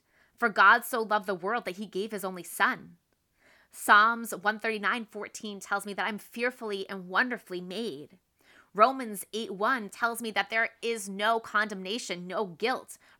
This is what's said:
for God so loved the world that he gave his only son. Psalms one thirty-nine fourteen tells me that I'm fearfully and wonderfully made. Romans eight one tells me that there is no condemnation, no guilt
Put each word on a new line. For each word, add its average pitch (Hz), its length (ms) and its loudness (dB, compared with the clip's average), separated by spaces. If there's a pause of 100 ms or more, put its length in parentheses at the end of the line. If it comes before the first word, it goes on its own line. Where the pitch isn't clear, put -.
(380)
for 233 100 2
God 214 380 8
so 233 160 -2
loved 208 240 0
the 202 80 -2
world 196 320 -2
that 185 120 -8
he 208 100 -8
gave 208 240 -4
his 202 120 -6
only 185 200 -6
son. 196 540 -2 (760)
Psalms 226 640 4
one 208 240 -2
thirty-nine 220 500 -2
fourteen 208 500 -12
tells 202 280 -4
me 202 80 -6
that 190 100 -2
I'm 208 140 -4
fearfully 233 680 -6
and 185 220 -10
wonderfully 190 520 -2
made. 180 580 -10 (560)
Romans 226 580 2
eight 220 220 -6
one 214 340 -2
tells 233 320 -4
me 226 80 -6
that 196 220 -2
there 226 180 0 (140)
is 226 260 -4
no 214 300 2
condemnation, 202 880 -4
no 185 180 -2
guilt 202 540 -4 (200)